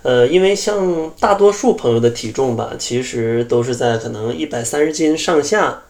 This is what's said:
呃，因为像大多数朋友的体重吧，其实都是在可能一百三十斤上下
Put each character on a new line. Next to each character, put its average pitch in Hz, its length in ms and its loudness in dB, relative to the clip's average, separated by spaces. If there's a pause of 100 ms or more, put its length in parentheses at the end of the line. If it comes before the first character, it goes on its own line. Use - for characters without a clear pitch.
呃， 123 240 4
因 175 160 4
为 196 120 4
像 185 640 -2
大 214 140 2
多 202 180 4
数 220 220 0
朋 120 220 0
友 117 40 4
的 120 120 4
体 113 200 -8
重 127 240 0
吧， 113 240 -6
其 123 240 -4
实 117 420 -2
都 120 180 2
是 127 120 -2
在 120 220 0
可 113 140 -6
能 113 260 -6
一 156 80 -4
百 120 180 -6
三 147 220 0
十 156 80 -2
斤 156 240 2
上 156 260 0
下 151 480 0